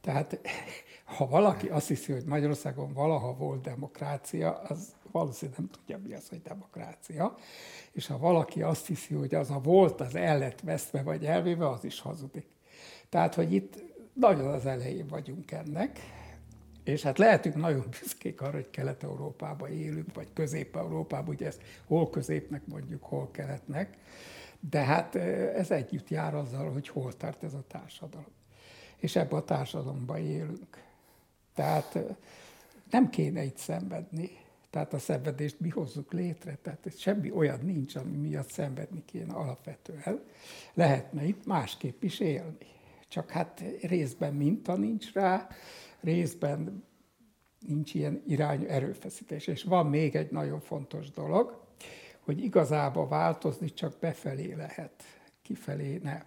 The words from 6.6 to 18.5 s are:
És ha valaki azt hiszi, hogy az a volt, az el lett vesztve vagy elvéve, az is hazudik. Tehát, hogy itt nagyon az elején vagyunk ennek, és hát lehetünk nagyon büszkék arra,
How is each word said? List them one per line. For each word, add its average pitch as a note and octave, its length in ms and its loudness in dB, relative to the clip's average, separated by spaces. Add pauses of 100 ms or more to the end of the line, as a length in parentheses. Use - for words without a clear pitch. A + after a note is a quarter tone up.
És - 160 -6
ha C3+ 100 -4
valaki D#3+ 440 4
azt D#3+ 260 2
hiszi, - 260 -4
hogy C#3+ 220 0
az C#3+ 140 2
a C#3 100 -2
volt, E3+ 420 8
az B2+ 140 -4
el E3 220 6
lett C3+ 240 0
vesztve D#3 400 -2
vagy D#3 240 -2
elvéve, E3+ 440 4
az A#2+ 140 -4
is - 160 -8
hazudik. C#3 480 -10 (600)
Tehát, E3+ 260 4
hogy E3+ 180 4
itt G3 300 0 (300)
nagyon F3 340 8
az C#3 180 -2
elején C3 420 -2
vagyunk D3+ 440 -8
ennek, D#3+ 480 -4 (840)
és D3 180 0
hát C#3 160 2
lehetünk F#3+ 380 8
nagyon D3+ 340 2
büszkék - 520 -8
arra, C#3 100 -4